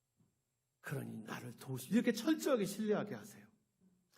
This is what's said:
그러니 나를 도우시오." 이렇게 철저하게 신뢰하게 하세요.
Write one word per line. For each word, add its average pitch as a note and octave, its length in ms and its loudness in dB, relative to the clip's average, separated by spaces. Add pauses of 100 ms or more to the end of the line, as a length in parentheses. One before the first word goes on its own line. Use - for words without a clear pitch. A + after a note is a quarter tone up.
(800)
그러니 A2+ 440 -8
나를 A#2 340 -10
도우시오." C3 340 -6
이렇게 A#3 200 6
철저하게 C#4 540 2
신뢰하게 G3+ 500 0
하세요. - 280 -16 (720)